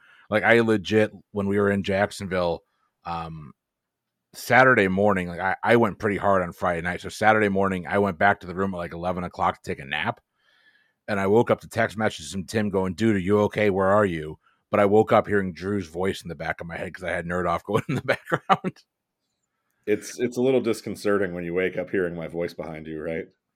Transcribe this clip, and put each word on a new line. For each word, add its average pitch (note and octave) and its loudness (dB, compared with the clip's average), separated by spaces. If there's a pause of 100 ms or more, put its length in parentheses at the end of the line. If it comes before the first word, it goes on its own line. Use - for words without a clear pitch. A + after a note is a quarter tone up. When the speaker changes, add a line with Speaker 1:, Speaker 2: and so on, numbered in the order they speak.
(300)
Speaker 1:
like, G#2 2
I A2+ 6
legit, G#2+ 2 (200)
when G2+ -4
we G2+ 0
were G2+ 2
in G2+ 0
Jacksonville, F#2+ -2 (400)
um, D#2+ -10 (840)
Saturday B2 6
morning, F#2+ 2
like, F2 -12
I, F#2 -2
I A2+ 4
went A2 2
pretty G#2 0
hard G2 2
on E2+ -4
Friday F2 -2
night. F2 -6
So - -10
Saturday G#2+ 2
morning, F#2+ 0
I F2+ -2
went G2 0
back G2+ 4
to F2+ -14
the F2 -10
room F#2+ -4
at, F2 -8
like, F2 -8
eleven F2 -4
o'clock F2+ -4
to - -12
take F2+ -6
a C#2+ -14
nap. D#2 -6 (840)
And G#2 -2
I G2 0
woke A2+ 4
up G#2+ 0
to - -20
text A2+ -2
messages G2+ -4
from F#2+ -8
Tim G#2+ -4
going, F#2+ -2
"Dude, A2 2
are G2 0
you G2 2
okay? G#2 2
Where F#2+ 0
are G#2 4
you?" D#2+ -4 (320)
But G#2 4
I G#2 6
woke G#2+ 6
up G#2+ 4
hearing G2 0
Drew's F#2 -6
voice F2 -4
in F2 -14
the E2 -10
back D#2+ -8
of F2 -12
my E2 -10
head F#2+ -10
'cause F2+ -16
I E2+ -4
had F2 -6
Nerd F2 -2
Off E2+ -2
<laughs> - -
going G#2 -2
in D3 -2
the - -4
background. - -2 (1040)
Speaker 2:
It's, - -2
it's B2 -2
a B2 0
little B2+ 2
disconcerting G2+ -2
when F2 -8
you E2+ -6
wake F#2 -2
up F2 -6
hearing F2+ -2
my D#2+ -8
voice E2 -6
behind D#2 -12
you, D#2 -10
right? E2 -6 (280)